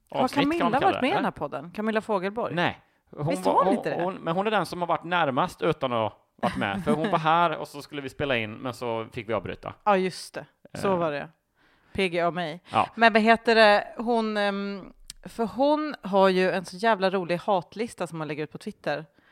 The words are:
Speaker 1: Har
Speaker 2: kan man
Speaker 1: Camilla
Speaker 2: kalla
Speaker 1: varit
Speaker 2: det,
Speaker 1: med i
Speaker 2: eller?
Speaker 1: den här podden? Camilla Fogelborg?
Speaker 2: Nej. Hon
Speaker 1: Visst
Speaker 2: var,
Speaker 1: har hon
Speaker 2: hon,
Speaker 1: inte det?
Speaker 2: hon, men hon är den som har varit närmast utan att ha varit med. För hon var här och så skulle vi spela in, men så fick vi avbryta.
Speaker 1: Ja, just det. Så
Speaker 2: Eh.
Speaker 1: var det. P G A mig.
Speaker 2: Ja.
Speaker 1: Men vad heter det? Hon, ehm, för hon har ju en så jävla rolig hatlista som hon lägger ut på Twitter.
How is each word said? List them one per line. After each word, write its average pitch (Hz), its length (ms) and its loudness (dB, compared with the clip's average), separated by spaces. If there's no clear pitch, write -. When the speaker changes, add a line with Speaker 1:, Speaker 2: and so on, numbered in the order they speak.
Speaker 1:
Har 254 180 0
Speaker 2:
kan - 200 0
man 330 100 0
Speaker 1:
Camilla 233 220 0
Speaker 2:
kalla 359 120 2
Speaker 1:
varit - 40 0
Speaker 2:
det, - 60 -4
Speaker 1:
med 254 60 0
i 311 40 0
Speaker 2:
eller? 392 60 0
Speaker 1:
den 262 80 -2
här 185 60 -2
podden? 151 400 -8
Camilla 214 300 -2
Fogelborg? 202 540 -4
Speaker 2:
Nej. 165 240 0
Hon 147 180 -6
Speaker 1:
Visst 185 180 -2
Speaker 2:
var, - 80 4
Speaker 1:
har - 60 4
hon 539 80 6
Speaker 2:
hon, 214 100 4
Speaker 1:
inte 175 200 -4
det? 165 60 -2
Speaker 2:
hon, 185 120 -4
men 165 200 -4
hon 196 120 0
är 220 40 -2
den 190 140 2
som 180 160 -8
har 175 60 -4
varit 165 160 0
närmast 165 580 0
utan 139 320 0
att 110 180 0
ha - 60 -18
varit - 220 -4
med. 113 260 -2
För - 80 0
hon 160 200 -2
var 165 80 2
här 160 380 2
och 147 100 -8
så 143 140 -14
skulle 143 200 -12
vi 135 80 -8
spela 135 280 -2
in, 110 160 -4
men 117 200 -8
så 113 380 -4
fick 110 180 -8
vi 113 40 -2
avbryta. 92 400 -6
Speaker 1:
Ja, 202 140 4
just - 360 -6
det. - 120 -12
Så - 180 -2
Speaker 2:
Eh. 185 60 2
Speaker 1:
var 165 140 -2
det. 147 180 -8
P 190 160 0
G 170 120 -2
A 170 100 2
mig. 170 300 -6
Speaker 2:
Ja. - 240 2
Speaker 1:
Men 226 180 6
vad 220 80 6
heter 226 340 6
det? 208 320 8
Hon, 220 400 0
ehm, 202 560 -4
för 226 200 -6
hon 294 560 0
har 190 280 4
ju 185 220 4
en 185 140 -4
så 185 120 -14
jävla 190 320 2
rolig 175 280 -2
hatlista 196 720 -2
som 160 120 -10
hon 156 80 -6
lägger 151 160 -6
ut 147 80 -10
på 156 60 -14
Twitter. 160 480 -6